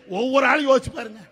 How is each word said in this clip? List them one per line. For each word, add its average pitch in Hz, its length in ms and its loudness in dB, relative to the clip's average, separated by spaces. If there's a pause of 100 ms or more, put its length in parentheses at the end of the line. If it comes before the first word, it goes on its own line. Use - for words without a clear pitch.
ஒவ்வொரு 262 380 0
ஆளும் 277 220 2
யோசிச்சு 262 260 2
பாருங்க. 220 260 -14 (120)